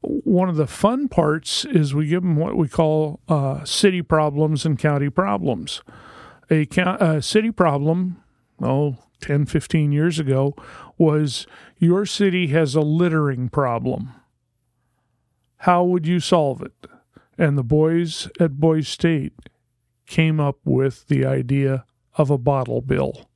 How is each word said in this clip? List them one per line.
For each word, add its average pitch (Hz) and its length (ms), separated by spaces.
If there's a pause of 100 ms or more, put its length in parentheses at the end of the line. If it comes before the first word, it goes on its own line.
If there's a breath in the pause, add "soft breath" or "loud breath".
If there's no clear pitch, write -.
one 190 480
of 170 80
the 151 100
fun 247 420
parts 156 580
is 156 280
we 151 140
give 180 140
them 170 140
what 147 200
we 151 120
call, 156 600
uh, 143 360
city 185 380
problems 156 640
and 151 120
county 143 320
problems. 175 720 (680 loud breath)
A 156 160
co-, 185 340
a 160 220
city 220 280
problem, 170 720 (400)
oh, 135 340 (240)
ten, 143 260
fifteen 151 460
years 151 280
ago, 135 340 (440 loud breath)
was 151 480 (320 loud breath)
your 180 280
city 180 420
has 147 260
a 156 60
littering 151 680
problem. 127 600 (1500)
How 180 260
would 180 220
you 175 140
solve 147 420
it? - 240 (520 soft breath)
And 143 200
the 131 60
boys 156 640 (100)
at 151 220
Boys 156 280
State 156 440 (720)
came 160 320
up 143 260
with 131 440
the 135 180
idea 135 580 (320)
of 143 140
a 139 80
bottle 123 420
bill. - 560